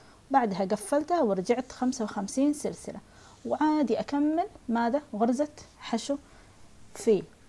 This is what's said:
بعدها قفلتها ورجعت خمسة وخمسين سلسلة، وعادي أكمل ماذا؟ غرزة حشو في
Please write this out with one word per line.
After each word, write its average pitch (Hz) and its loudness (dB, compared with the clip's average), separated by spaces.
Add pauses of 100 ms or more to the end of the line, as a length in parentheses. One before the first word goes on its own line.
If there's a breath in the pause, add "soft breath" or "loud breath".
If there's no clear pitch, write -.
(320 loud breath)
بعدها 208 2
قفلتها 302 0
ورجعت 208 0
خمسة 254 -2
وخمسين 214 0
سلسلة، - -8 (460 loud breath)
وعادي 277 2
أكمل 311 0 (220)
ماذا؟ 233 0 (120)
غرزة 240 0 (300)
حشو 254 -4 (800 loud breath)
في 208 2 (260)